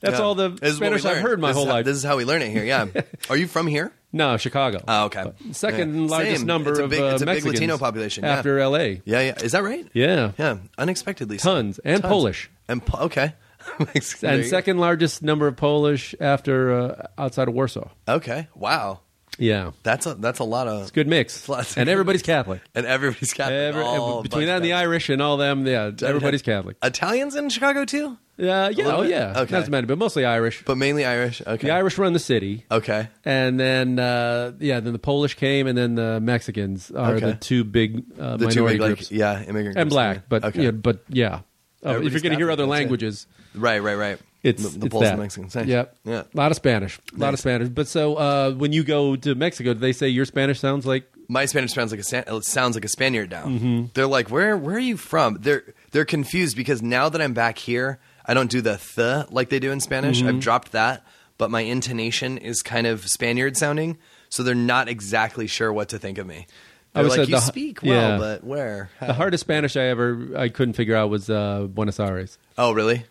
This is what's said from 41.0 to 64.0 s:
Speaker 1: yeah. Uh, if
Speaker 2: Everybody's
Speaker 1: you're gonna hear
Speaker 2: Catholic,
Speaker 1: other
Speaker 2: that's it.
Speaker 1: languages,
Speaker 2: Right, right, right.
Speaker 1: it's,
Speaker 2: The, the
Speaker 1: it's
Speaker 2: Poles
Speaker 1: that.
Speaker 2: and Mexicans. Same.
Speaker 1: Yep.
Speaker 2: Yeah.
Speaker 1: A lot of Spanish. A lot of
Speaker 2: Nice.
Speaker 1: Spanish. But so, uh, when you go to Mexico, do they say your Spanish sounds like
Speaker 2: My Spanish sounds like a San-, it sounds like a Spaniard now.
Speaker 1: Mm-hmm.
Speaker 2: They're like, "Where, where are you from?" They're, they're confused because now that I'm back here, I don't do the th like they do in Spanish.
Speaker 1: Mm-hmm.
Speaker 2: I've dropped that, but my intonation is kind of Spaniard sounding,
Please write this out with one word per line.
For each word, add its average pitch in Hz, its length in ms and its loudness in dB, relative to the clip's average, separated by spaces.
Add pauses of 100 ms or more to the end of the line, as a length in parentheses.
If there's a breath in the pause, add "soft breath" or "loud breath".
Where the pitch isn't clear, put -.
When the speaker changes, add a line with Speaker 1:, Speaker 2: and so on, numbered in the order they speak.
Speaker 1:
yeah. 117 260 0
Uh, - 20 -8
if - 500 -16
Speaker 2:
Everybody's 135 260 -2
Speaker 1:
you're 156 100 0
gonna 165 140 0
hear 165 100 0
Speaker 2:
Catholic, 165 60 0
Speaker 1:
other 147 100 0
Speaker 2:
that's 139 40 2
it. 139 40 0 (120)
Speaker 1:
languages, 113 440 -2 (280 soft breath)
Speaker 2:
Right, 110 260 2
right, 104 140 0
right. 101 240 -2 (240)
Speaker 1:
it's, 113 220 2
Speaker 2:
The, 85 160 -6
the 110 60 -4
Speaker 1:
it's 113 60 -2
Speaker 2:
Poles 113 120 4
Speaker 1:
that. 104 80 4
Speaker 2:
and 104 100 -2
Mexicans. 95 300 -10
Same. 120 160 -4
Speaker 1:
Yep. 123 360 0
Speaker 2:
Yeah. 110 180 -6
Speaker 1:
A - 140 -10
lot 147 140 2
of 156 60 2
Spanish. 104 420 0
A - 200 -16
lot 139 100 0
of 139 60 0
Speaker 2:
Nice. 135 60 -6
Speaker 1:
Spanish. 123 280 0
But 135 180 -4
so, 151 300 0
uh, 139 360 2
when 143 200 0
you 160 100 4
go 143 320 2
to 135 220 0
Mexico, 127 380 0
do 110 60 -4
they 131 120 2
say 135 160 0
your 131 160 2
Spanish 139 340 0
sounds 135 280 0
like 131 180 0 (240)
Speaker 2:
My 131 160 0
Spanish 131 280 0
sounds 117 200 -2
like 104 80 -6
a 101 40 -10
San-, 123 220 -4
it 110 180 -6
sounds 127 300 0
like 107 100 -4
a 107 40 -6
Spaniard 117 420 0
now. 85 140 -10
Speaker 1:
Mm-hmm. 120 400 0 (100)
Speaker 2:
They're 135 140 2
like, 127 220 2
"Where, 196 280 2
where 156 180 -4
are 240 40 -2
you 247 160 -2
from?" 135 440 0
They're, 139 220 2 (300 soft breath)
they're 151 120 4
confused 151 520 -2
because 123 260 -2
now 123 260 2
that 160 140 -2
I'm 135 100 -2
back 117 260 0
here, 127 400 -4 (280 soft breath)
I 120 80 2
don't 127 160 2
do 127 100 0
the 107 180 0 (180)
th 123 340 0
like 123 200 0
they 135 80 2
do 135 140 -2
in 139 80 -4
Spanish. 131 380 0
Speaker 1:
Mm-hmm. 123 100 2
Speaker 2:
I've 123 120 0
dropped 120 320 0
that, 113 340 0 (320 soft breath)
but 110 120 0
my 113 100 0
intonation 120 800 -2
is 117 240 -6
kind 117 240 0
of 113 220 -2
Spaniard 127 480 0
sounding, 156 400 -2 (340 soft breath)